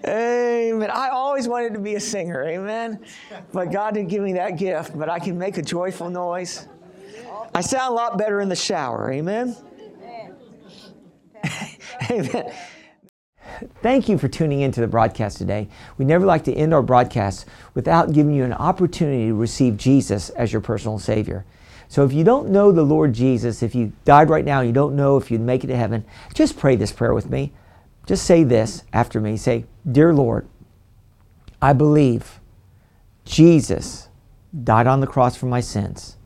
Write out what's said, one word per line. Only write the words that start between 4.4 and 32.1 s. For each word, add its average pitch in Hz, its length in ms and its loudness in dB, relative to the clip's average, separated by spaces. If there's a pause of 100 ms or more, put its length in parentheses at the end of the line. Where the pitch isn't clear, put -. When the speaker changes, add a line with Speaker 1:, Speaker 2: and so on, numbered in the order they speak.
Speaker 1:
gift, 175 400 -6
but 156 100 -6
I 170 100 -4
can 175 200 -6
make 190 200 -6
a 170 40 -8
joyful 175 480 -6
noise. 180 560 -8 (880)
I 170 60 0
sound 254 320 -4
a - 20 -4
lot 233 240 -4
better 208 220 -4
in 202 80 -4
the 180 80 -4
shower. 127 560 -6
Amen. 208 440 -6 (460)
Speaker 2:
Amen. 233 320 -20 (1080)
Speaker 1:
<laughs> - 680 -10
Amen. 214 420 -4 (1300)
Thank 254 260 2
you 190 100 2
for 139 100 -2
tuning 143 320 0
into 131 200 0
the 113 80 0
broadcast 113 500 0
today. 101 300 -4 (300)
We 135 60 0
never 175 220 4
like 160 180 2
to 131 80 -2
end 156 220 0
our 139 80 4
broadcast 117 640 0 (300)
without 165 380 2
giving 147 220 4
you 135 100 0
an 123 80 -2
opportunity 156 760 0
to 113 80 0
receive 113 420 0
Jesus 120 540 2
as 117 220 -2
your 104 100 -2
personal 107 360 -4
Savior. 107 460 -4 (420)
So 143 180 2
if 131 80 2
you 160 120 2
don't 247 240 4
know 202 240 6
the 170 100 4
Lord 147 300 4
Jesus, 120 500 0
if 117 120 -4
you 117 180 -2 (120)
died 151 260 8
right 156 140 2
now, 139 180 0
you 117 100 0
don't 139 240 2
know 139 200 4
if - 140 -2
you'd 113 120 0
make 127 200 0
it - 60 -6
to 127 80 -2
heaven, 113 280 -2 (300)
just - 240 0
pray 135 160 4
this 104 160 0
prayer 117 240 0
with 117 160 -4
me. 135 220 -4 (540)
Just 185 180 -2
say 170 180 6
this 117 400 2 (100)
after 117 280 -2
me. 107 160 -2
Say, 117 280 0 (260)
"Dear 151 220 6
Lord, 113 360 0 (1120)
I 139 100 6
believe 143 680 2 (840)